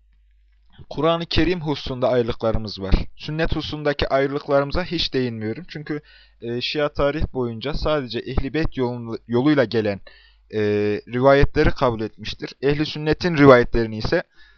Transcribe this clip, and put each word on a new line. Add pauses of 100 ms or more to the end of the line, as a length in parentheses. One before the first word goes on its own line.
(880)
Kur'an-ı
Kerim
hususunda
ayrılıklarımız
var. (200)
Sünnet
hususundaki
ayrılıklarımıza
hiç
değinmiyorum.
Çünkü, (400)
e,
Şia
tarih (100)
boyunca
sadece
Ehl-i
Beyt
yolunu-, (100)
yoluyla
gelen, (540)
e, (480)
rivayetleri
kabul
etmiştir.
Ehli
sünnetin
rivayetlerini
ise (340)